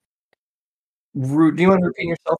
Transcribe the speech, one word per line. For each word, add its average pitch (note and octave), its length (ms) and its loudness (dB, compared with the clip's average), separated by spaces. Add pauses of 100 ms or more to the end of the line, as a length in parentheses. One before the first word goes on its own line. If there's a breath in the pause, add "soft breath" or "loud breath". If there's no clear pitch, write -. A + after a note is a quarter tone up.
(1160)
Ru-, D3 400 0
do D#3 80 0
you F3+ 60 6
mind F#3+ 160 4
repeating E3+ 240 -6
yourself D#3+ 300 -4